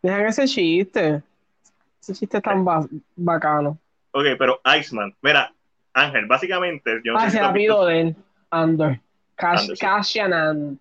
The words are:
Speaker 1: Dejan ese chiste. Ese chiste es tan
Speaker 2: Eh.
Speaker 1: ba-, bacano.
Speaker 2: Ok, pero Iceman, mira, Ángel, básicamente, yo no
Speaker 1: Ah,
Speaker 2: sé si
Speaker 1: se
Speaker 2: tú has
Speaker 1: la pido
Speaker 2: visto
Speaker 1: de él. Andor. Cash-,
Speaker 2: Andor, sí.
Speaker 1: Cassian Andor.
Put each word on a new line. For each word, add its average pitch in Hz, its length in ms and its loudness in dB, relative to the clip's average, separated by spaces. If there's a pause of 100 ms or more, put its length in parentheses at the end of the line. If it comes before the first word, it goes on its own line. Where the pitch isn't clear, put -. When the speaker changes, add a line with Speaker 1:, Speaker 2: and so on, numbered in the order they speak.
Speaker 1:
Dejan 202 240 0
ese 269 200 0
chiste. 175 760 0 (760)
Ese 190 140 -10
chiste 208 240 -4
es 196 40 -2
tan 196 180 0
Speaker 2:
Eh. 185 40 0
Speaker 1:
ba-, 160 220 0 (300)
bacano. 156 640 -2 (320)
Speaker 2:
Ok, 139 140 -2 (140)
pero 131 220 2 (180)
Iceman, 107 440 -6
mira, 139 300 2 (420)
Ángel, 127 320 0
básicamente, 156 800 -2
yo 233 80 -2
no 233 60 2
Speaker 1:
Ah, 226 60 2
Speaker 2:
sé 202 60 0
si 220 60 0
Speaker 1:
se - 20 0
Speaker 2:
tú 202 60 2
has 196 60 2
Speaker 1:
la 190 40 -2
pido 214 220 2
Speaker 2:
visto 190 100 4
Speaker 1:
de 165 140 2
él. 165 160 -2 (340)
Andor. 160 500 0 (360)
Cash-, 175 240 0
Speaker 2:
Andor, - 160 -8
sí. 214 100 -4
Speaker 1:
Cassian 196 460 -2
Andor. 151 480 -2